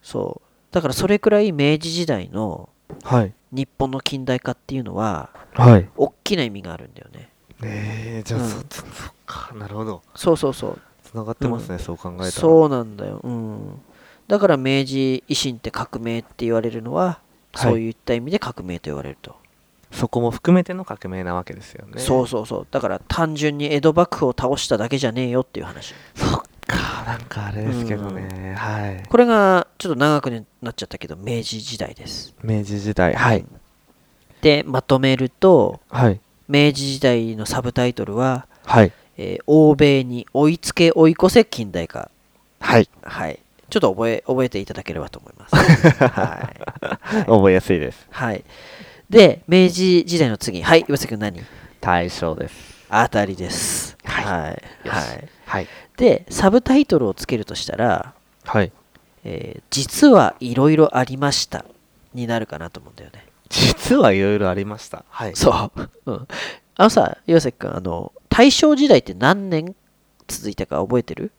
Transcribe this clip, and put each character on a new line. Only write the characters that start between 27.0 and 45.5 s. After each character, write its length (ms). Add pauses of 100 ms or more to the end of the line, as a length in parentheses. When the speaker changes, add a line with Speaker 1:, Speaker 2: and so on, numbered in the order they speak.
Speaker 2:
な 120
ん 60
か 240
あ 40
れ 120
で 100
す 120
け 120
ど 120
ね。 120 (100)
Speaker 1:
う 200
ん。 40
Speaker 2:
は 360
い。 140
Speaker 1:
こ 120
れ 80
が 420 (100)
ち 100
ょ 20
っ 40
と 60
長 220
く 240 (160)
な 100
っ 20
ち 100
ゃ 20
っ 20
た 100
け 120
ど、 80
明 260
治 180
時 160
代 160
で 140
す。 340
Speaker 2:
明 220
治 160
時 140
代、 200
は 200
い。 60
Speaker 1:
う 40
ん。 40 (920)
で、 240
ま 160
と 160
め 200
る 120
と、 600
Speaker 2:
は 200
い。 120 (260)
Speaker 1:
明 240
治 220
時 80
代 340
の 100
サ 160
ブ 120
タ 120
イ 80
ト 120
ル 100
は、 320 (180)
Speaker 2:
は 180
い。 100 (240)
Speaker 1:
え 240
ー、 40
欧 300
米 300
に 280
追 160
い 80
つ 160
け 220
追 140
い 20
越 160
せ 160
近 260
代 200
化。 200 (520)
Speaker 2:
は 180
い。 80 (140)
Speaker 1:
は 260
い。 120 (300)
ち 80
ょ 20
っ 20
と 120
覚 160
え、 160
覚 180
え 60
て 100
い 60
た 80
だ 100
け 100
れ 60
ば 100
と 100
思 100
い 80
ま 100
す。 80